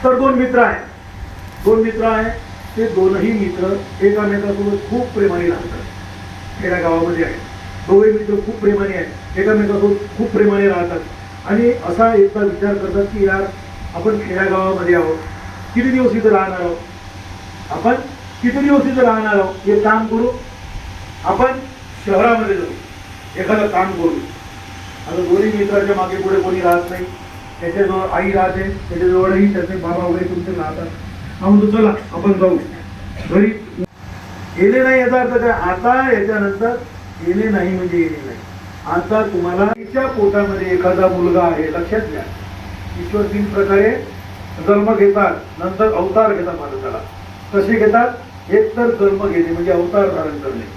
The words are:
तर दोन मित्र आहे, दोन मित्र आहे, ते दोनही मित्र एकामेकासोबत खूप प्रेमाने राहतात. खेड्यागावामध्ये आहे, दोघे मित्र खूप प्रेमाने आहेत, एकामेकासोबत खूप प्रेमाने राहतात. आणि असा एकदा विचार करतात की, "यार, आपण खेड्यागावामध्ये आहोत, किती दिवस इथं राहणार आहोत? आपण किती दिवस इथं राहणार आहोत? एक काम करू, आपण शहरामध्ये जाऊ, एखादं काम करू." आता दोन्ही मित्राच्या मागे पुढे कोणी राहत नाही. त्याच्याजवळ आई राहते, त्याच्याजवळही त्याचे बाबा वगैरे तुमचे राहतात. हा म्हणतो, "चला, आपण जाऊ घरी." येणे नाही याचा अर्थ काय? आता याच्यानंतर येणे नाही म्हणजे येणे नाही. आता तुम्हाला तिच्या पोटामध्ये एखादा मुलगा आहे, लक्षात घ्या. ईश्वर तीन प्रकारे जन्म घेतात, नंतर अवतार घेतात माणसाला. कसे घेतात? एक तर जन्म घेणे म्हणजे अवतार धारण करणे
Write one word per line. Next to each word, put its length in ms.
तर 120
दोन 180
मित्र 260
आहे, 200
दोन 160
मित्र 240
आहे, 240
ते 100
दोनही 440
मित्र 440
एकामेकासोबत 840
खूप 180
प्रेमाने 420
राहतात. 340
खेड्यागावामध्ये 640
आहे, 100
दोघे 240
मित्र 240
खूप 100
प्रेमाने 400
आहेत, 440
एकामेकासोबत 800
खूप 120
प्रेमाने 380
राहतात. 320
आणि 240
असा 420
एकदा 260
विचार 340
करतात 320
की, 200
"यार, 180
आपण 240
खेड्यागावामध्ये 760
आहोत, 220
किती 140
दिवस 240
इथं 160
राहणार 300
आहोत? 180
आपण 220
किती 180
दिवस 260
इथं 160
राहणार 320
आहोत? 360
एक 140
काम 220
करू, 220
आपण 340
शहरामध्ये 500
जाऊ, 180
एखादं 300
काम 240
करू." 280
आता 140
दोन्ही 360
मित्राच्या 380
मागे 220
पुढे 240
कोणी 200
राहत 280
नाही. 160
त्याच्याजवळ 480
आई 220
राहते, 380
त्याच्याजवळही 640
त्याचे 220
बाबा 300
वगैरे 200
तुमचे 260
राहतात. 360
हा 80
म्हणतो, 280
"चला, 120
आपण 440
जाऊ 240
घरी." 220
येणे 260
नाही 160
याचा 220
अर्थ 120
काय? 160
आता 720
याच्यानंतर 560
येणे 220
नाही 280
म्हणजे 200
येणे 280
नाही. 120
आता 340
तुम्हाला 440
तिच्या 420
पोटामध्ये 640
एखादा 340
मुलगा 360
आहे, 280
लक्षात 280
घ्या. 240
ईश्वर 220
तीन 220
प्रकारे 460
जन्म 280
घेतात, 400
नंतर 340
अवतार 400
घेतात 260
माणसाला. 380
कसे 200
घेतात? 340
एक 260
तर 120
जन्म 420
घेणे 200
म्हणजे 200
अवतार 380
धारण 300
करणे 380